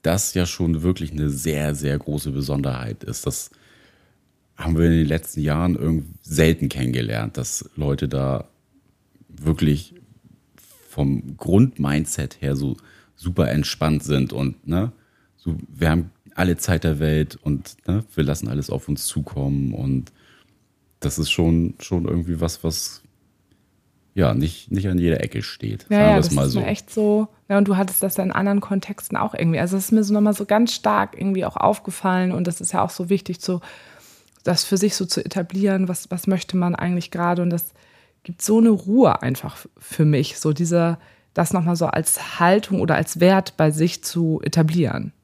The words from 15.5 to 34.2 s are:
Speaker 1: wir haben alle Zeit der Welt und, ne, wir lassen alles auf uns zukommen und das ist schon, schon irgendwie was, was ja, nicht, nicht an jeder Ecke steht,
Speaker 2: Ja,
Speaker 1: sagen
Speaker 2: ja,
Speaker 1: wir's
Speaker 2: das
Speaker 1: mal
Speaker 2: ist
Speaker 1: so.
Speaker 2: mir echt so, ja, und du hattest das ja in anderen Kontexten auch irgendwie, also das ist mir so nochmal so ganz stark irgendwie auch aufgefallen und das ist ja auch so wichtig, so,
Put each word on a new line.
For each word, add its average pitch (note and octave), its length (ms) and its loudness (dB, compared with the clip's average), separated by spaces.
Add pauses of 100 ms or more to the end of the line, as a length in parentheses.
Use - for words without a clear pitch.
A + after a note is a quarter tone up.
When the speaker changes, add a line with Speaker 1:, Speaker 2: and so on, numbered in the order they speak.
Speaker 1:
wir E2 220 -2
haben E2 200 0 (240)
alle F2 240 0
Zeit E2+ 260 0
der D#2 140 2
Welt D#2 420 0
und, C#2+ 360 -4 (100)
ne, G#2 180 0 (100)
wir D#2 100 0
lassen C#2+ 240 -2
alles C#2 200 -4
auf - 220 -6
uns C#2+ 160 -4
zukommen C#2 680 -2
und C2 400 -4 (880)
das - 180 -4
ist D#2 120 -2
schon, E2 500 2
schon E2+ 240 -4
irgendwie E2 380 -2
was, E2 200 -4
was - 380 -6 (1160)
ja, D2+ 160 4
nicht, D#2+ 380 -2
nicht G2 160 0
an F#2 120 0
jeder E2+ 260 2
Ecke - 180 -6
steht, - 480 -10
Speaker 2:
Ja, G#3 80 4
Speaker 1:
sagen G#3 120 8
Speaker 2:
ja, G3+ 80 6
Speaker 1:
wir's - 80 2
Speaker 2:
das E3 100 0
Speaker 1:
mal C#3 100 4
Speaker 2:
ist C3+ 60 0
Speaker 1:
so. - 80 0
Speaker 2:
mir - 60 -2
echt - 220 -4
so, G#3+ 380 2 (220)
ja, G3 100 4
und G3+ 80 6
du G3+ 100 2
hattest F#3+ 240 0
das F#3+ 160 -2
ja F#3+ 60 0
in F#3 80 -2
anderen G3+ 300 2
Kontexten - 580 -6
auch - 160 -4
irgendwie, E3 240 2
also F3+ 180 0
das F#3+ 100 -2
ist - 40 -10
mir A3 140 4
so G3+ 100 0
nochmal G#3 200 4
so G#3 100 -6
ganz A3+ 280 2
stark G3+ 460 0
irgendwie F#3+ 260 -2
auch - 120 -6
aufgefallen F#3 720 0
und F3 160 -2
das E3+ 140 -4
ist - 120 -6
ja F3+ 120 2
auch F3 60 -4
so F3 200 -8
wichtig, F#3+ 300 -2
so, F3+ 200 -4 (840)